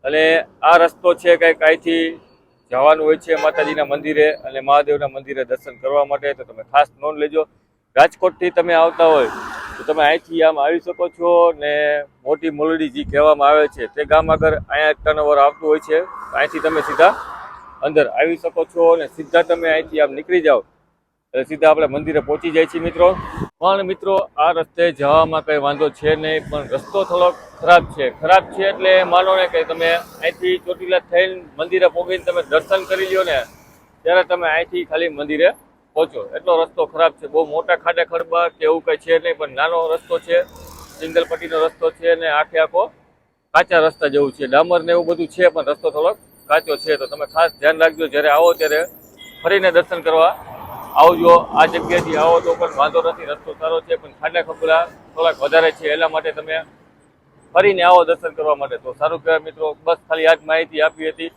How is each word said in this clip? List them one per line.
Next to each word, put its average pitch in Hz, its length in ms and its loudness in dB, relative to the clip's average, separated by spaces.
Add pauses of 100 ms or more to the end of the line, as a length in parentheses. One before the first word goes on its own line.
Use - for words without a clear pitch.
અને 160 420 2 (160)
આ 165 140 6
રસ્તો 170 380 2
છે 170 220 2
કંઈક 165 260 2
અહીંથી 165 580 0 (500)
જવાનું 151 360 4
હોય 156 100 4
છે 160 180 -4
માતાજીના 151 500 -2
મંદિરે 147 480 0
અને 135 280 -10
મહાદેવના 143 480 0
મંદિરે 135 360 -8
દર્શન 127 320 -10
કરવા 139 280 -2
માટે, 143 300 -6
તો 131 100 -16
તમે 113 180 -20
ખાસ 139 280 0 (100)
નોંધ 151 180 -8
લેજો. 151 280 -4 (500)
રાજકોટથી 175 540 2
તમે 170 240 0
આવતા 165 300 2
હોય 147 220 4 (520)
તો 151 140 -6
તમે 156 100 0
અહીંથી 165 400 0
આમ 160 160 2
આવી 156 220 -2
શકો 175 280 -6
છો. 170 440 2
ને 147 500 -2 (220)
મોટી 156 260 -4
મોલડી 156 380 -4
જે 139 160 -10
કહેવામાં 147 440 2
આવે 151 200 4
છે, 123 180 -10
તે 147 180 -8
ગામ 156 260 2
આગળ 156 240 2
અહીંયા 151 380 -2
ટર્નઓવર 151 460 0
આવતું 147 300 2
હોય 151 100 2
છે. 156 220 -2 (340)
અહીંથી 147 260 -2
તમે 156 200 -2
સીધા 156 340 2 (680)
અંદર 151 240 2
આવી 160 300 -4
શકો 165 280 -6
છો 165 280 2
અને 165 140 0
સીધા 165 360 -2
તમે 165 280 -2
અહીંથી 160 300 -2
આમ 143 120 2
નીકળી 170 280 -2
જાઓ 143 200 4
એટલે - 840 -12
સીધા 156 260 2
આપણે 156 160 2
મંદિરે 147 340 -4
પહોંચી 151 300 -6
જાય 160 160 2
છીએ 165 140 -8
મિત્રો. 170 360 2 (440)
પણ 196 280 0
મિત્રો, 190 240 -4 (300)
આ 165 140 2
રસ્તે 165 280 -2 (140)
જવામાં 156 480 2
કંઈ 151 180 0
વાંધો 143 220 0 (100)
છે 151 200 -2
નહીં, 156 340 -4
પણ 143 260 -8
રસ્તો 196 320 -4
થોડોક 180 260 2 (240)
ખરાબ 170 240 6 (120)
છે. 139 120 -4 (140)
ખરાબ 180 240 4 (100)
છે 190 140 -4
એટલે 185 240 0 (200)
માનો 190 280 4
ને 185 120 0
કે 160 180 0
તમે 165 200 -2
અહીંથી 175 640 -4 (120)
ચોટીલા 180 340 -2 (100)
થઈને 185 240 0 (240)
મંદિરે 175 380 0
પહોંચીને 180 320 -6
તમે 175 140 -4 (100)
દર્શન 185 360 -2
કરી 190 220 -4
લ્યો 190 200 0
ને, 143 80 0 (680)
ત્યારે 175 260 2
તમે 175 240 -2
અહીંથી 175 340 -4
ખાલી 160 300 -4
મંદિરે 151 300 0 (480)
પહોંચો. 151 240 -4 (160)
એટલો 180 160 -2 (100)
રસ્તો 165 200 -4 (100)
ખરાબ 160 280 0
છે. 151 140 -16
બહુ 160 180 0
મોટા 165 320 -2
ખાડા 170 280 -2
ખડબા 170 440 -2
કે 160 120 -10
એવું 160 180 0
કંઈ 156 180 -2
છે 165 180 0
નહીં, 170 160 -4
પણ 139 220 -10
નાનો 165 180 0 (160)
રસ્તો 170 220 -6 (100)
છે, 170 120 0 (600)
સિંગલ 160 320 -2
પટ્ટીનો 165 360 -4
રસ્તો 160 200 -6 (100)
છે 170 180 0
અને 165 140 -4 (120)
આખે 160 240 -4
આખો 175 180 -2 (720)
કાચા 165 320 2
રસ્તા 151 280 -2
જેવું 143 220 0
છે. 143 100 -8
ડામર 165 400 2
ને 170 60 -2
એવું 170 160 0
બધું 165 260 -4
છે, 180 100 0 (100)
પણ 147 200 -4
રસ્તો 160 220 -4
થોડોક 175 200 -2 (320)
કાચો 160 240 -2 (100)
છે. 156 140 -2
તો 139 160 -8
તમે 147 220 -10
ખાસ 165 160 2 (100)
ધ્યાન 156 220 2
રાખજો, 160 300 0
જ્યારે 147 240 2
આવો 170 240 4
ત્યારે 151 200 0 (600)
ફરીને 185 340 0
દર્શન 170 300 -2
કરવા 160 260 4 (680)
આવજો. 170 340 6 (240)
આ 156 140 6
જગ્યાએથી 165 480 -4
આવો 165 240 4
તો 170 160 0
પણ 170 180 -4
વાંધો 151 240 2
નથી, 165 300 -6
રસ્તો 147 260 -12
સારો 160 180 -4 (100)
છે, 165 140 -2
પણ 143 200 -20
ખાડા 165 260 -4
ખબડા 160 360 0 (320)
થોડાક 160 280 0
વધારે 160 340 2
છે, 160 160 -18
એટલા 160 220 -2
માટે 156 240 -4
તમે 156 180 -10 (1000)
ફરીને 190 340 2
આવો 180 200 8
દર્શન 165 300 -4
કરવા 151 220 0
માટે. 135 240 -8
તો 127 140 -10
સારું 156 240 -4
કહેવાય 156 220 -2
મિત્રો. 156 220 -8 (180)
બસ 165 240 -2
ખાલી 160 220 0
આ 165 80 4
જ 151 120 -20
માહિતી 160 360 -2
આપી 160 260 -6
હતી 165 240 -12